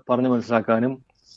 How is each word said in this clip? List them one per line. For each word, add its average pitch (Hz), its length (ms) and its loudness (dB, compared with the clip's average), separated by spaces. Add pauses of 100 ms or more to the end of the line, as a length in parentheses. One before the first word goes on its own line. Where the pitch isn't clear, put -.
പറഞ്ഞ് 127 200 2
മനസ്സിലാക്കാനും 117 760 0 (320)